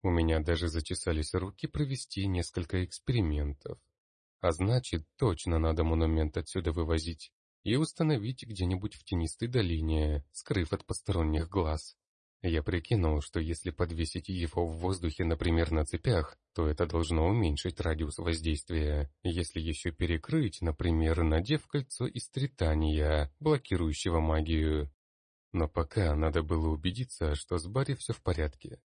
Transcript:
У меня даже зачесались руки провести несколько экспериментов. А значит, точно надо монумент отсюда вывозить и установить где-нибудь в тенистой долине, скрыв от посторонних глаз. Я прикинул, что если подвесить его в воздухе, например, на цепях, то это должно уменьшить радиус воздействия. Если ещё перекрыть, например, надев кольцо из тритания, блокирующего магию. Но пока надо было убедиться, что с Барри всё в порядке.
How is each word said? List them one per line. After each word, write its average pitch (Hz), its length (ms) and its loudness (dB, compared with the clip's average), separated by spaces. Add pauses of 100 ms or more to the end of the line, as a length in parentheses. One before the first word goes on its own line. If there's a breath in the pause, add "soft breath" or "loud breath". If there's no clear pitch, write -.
У 95 80 2
меня 80 300 4
даже 82 260 0
зачесались 80 680 -4
руки 92 340 -4
провести 135 580 -4
несколько 90 580 -2
экспериментов. 76 920 -2 (600)
А 87 100 2
значит, 92 560 0 (100)
точно 85 440 0
надо 80 240 2
монумент 80 520 2
отсюда 82 360 -2
вывозить 80 600 -2 (300)
и 110 140 0
установить 143 640 0
где-нибудь 92 520 -2
в - 100 -20
тенистой 85 420 -2
долине, 78 840 2
скрыв - 400 -2
от 95 120 -4
посторонних 82 640 0
глаз. 80 480 0 (480)
Я 80 200 0
прикинул, 85 560 2
что - 180 -6
если 82 320 -2
подвесить 82 580 -4
его 87 380 -2
в 80 120 -6
воздухе, 85 460 -2
например, 82 460 2
на 78 140 2
цепях, - 520 -2 (180)
то 82 120 0
это 76 200 0
должно 82 420 2
уменьшить 90 520 0
радиус 78 380 -2
воздействия. 78 920 -2 (100)
Если 85 380 -2
ещё 80 320 -4
перекрыть, 87 680 -2
например, 80 640 2
надев 90 460 2
кольцо 127 380 -4
из - 240 -8
тритания, 78 1080 2
блокирующего 87 800 0
магию. 78 720 2 (600)
Но 80 160 0
пока 80 480 0
надо 80 260 2
было 80 260 0
убедиться, 78 680 -2
что 90 220 -4
с 80 100 -6
Барри 131 260 -2
всё - 180 -6
в - 100 -6
порядке. - 680 -2